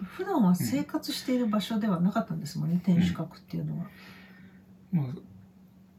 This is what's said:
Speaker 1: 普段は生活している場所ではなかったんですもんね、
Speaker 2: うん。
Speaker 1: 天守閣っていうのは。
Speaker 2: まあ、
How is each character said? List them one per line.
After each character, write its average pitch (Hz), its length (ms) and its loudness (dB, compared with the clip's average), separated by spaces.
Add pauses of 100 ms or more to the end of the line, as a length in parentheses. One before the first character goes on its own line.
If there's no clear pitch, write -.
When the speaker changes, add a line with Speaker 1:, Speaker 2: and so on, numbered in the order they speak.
Speaker 1:
普 359 220 -8
段 359 180 2
は 180 100 8
生 240 300 0
活 294 300 -6
し - 120 -8
て 254 80 0
い 247 60 2
る 240 80 2
場 208 140 0
所 220 180 -2
で 220 80 0
は 175 140 2
な 190 100 4
か 233 100 0
っ - 60 -6
た 165 60 -6
ん 160 80 -6
で 151 40 -8
す 151 140 -8
も 151 60 -2
ん 160 40 -2
ね、 175 60 2
Speaker 2:
う - 20 2
ん。 - 40 2
Speaker 1:
天 180 140 4
守 175 160 4
閣 - 260 -8
っ - 40 -20
て - 140 -12
い 165 60 -4
う 151 40 -4
の 156 140 -6
は。 180 60 -6 (1040)
Speaker 2:
ま 156 120 2
あ、 - 20 -2 (920)